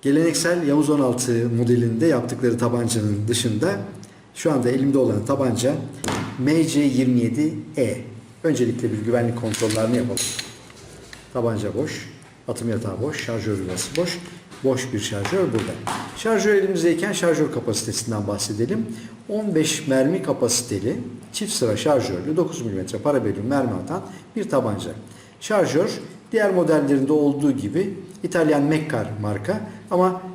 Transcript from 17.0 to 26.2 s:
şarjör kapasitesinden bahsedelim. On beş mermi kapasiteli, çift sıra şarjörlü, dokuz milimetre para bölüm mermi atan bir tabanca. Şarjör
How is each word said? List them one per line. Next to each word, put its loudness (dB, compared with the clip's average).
şarjör 2
kapasitesinden -2
bahsedelim. -2
On -2
beş 2
mermi 2
kapasiteli, 0
çift -4
sıra 0
şarjörlü, 0
dokuz -2
milimetre -6
para 0
bölüm -2
mermi 0
atan -6
bir -4
tabanca. -2
Şarjör 2